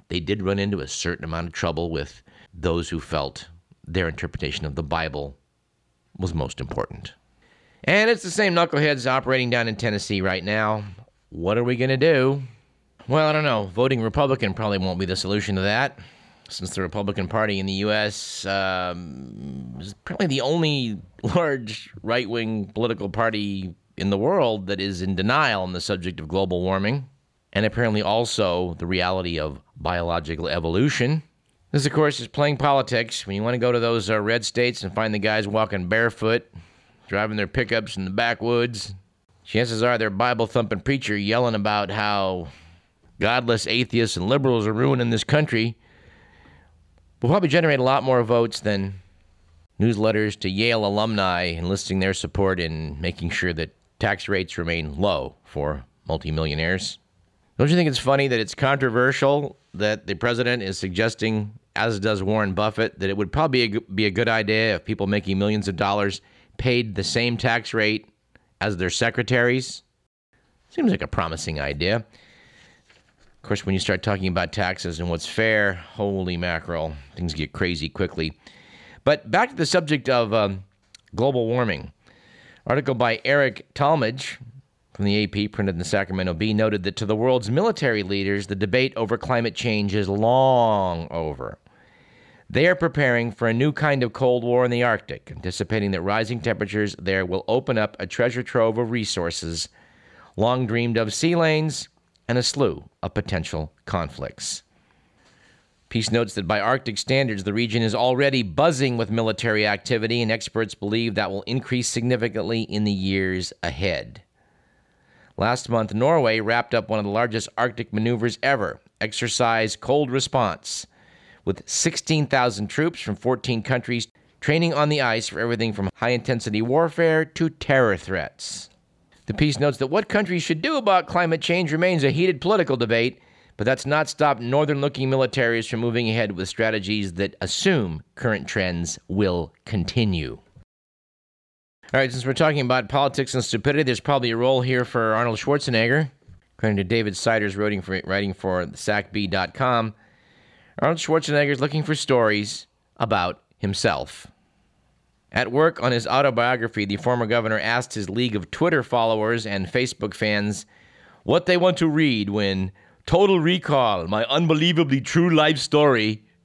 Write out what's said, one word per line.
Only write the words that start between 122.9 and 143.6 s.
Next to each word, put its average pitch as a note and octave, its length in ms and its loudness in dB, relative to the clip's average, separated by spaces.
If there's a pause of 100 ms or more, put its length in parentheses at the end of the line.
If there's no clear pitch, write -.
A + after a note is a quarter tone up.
from G#2 160 -6
fourteen A#2+ 460 -2
countries B2 460 -2 (320)
training E3 340 2
on D3 160 2
the D3+ 120 2
ice A#2 260 0
for - 120 -6
everything A2+ 340 0
from G2 220 -2
high-intensity A#2 680 0
warfare D#3+ 600 2
to D#3+ 260 -2
terror B2 480 2
threats. - 720 -8 (580)
The A2 80 -2
piece D3 240 2
notes C#3+ 180 2
that C3+ 100 -2
what F#3+ 220 -2
countries F3+ 320 0
should D#3+ 200 -2
do D4+ 140 0
about G3+ 320 2
climate E3 340 0
change F3 300 0
remains E3 320 2
a C#3 80 4
heated E3 300 2
political E3+ 360 2
debate, A#2 420 2 (380)
but G#2+ 80 -2
that's C3 200 0
not D3 240 0
stopped C#3+ 320 2
northern-looking C#3 680 0
militaries A#2+ 600 2
from A2+ 120 -2
moving A#2+ 280 0
ahead A2 220 0
with F#2 160 -4
strategies G#2 640 -2
that F#2+ 280 -2
assume G2 640 0 (120)
current G#2+ 320 -2
trends F2 500 -2 (100)
will F#2 460 0 (120)
continue. F2 760 -2 (1500)
All C3+ 60 4
right, C3+ 120 2
since B2 140 -6
we're C3+ 80 2
talking D3+ 260 2
about B2+ 300 0
politics C#3 440 0
and B2+ 100 0
stupidity, C#3 400 0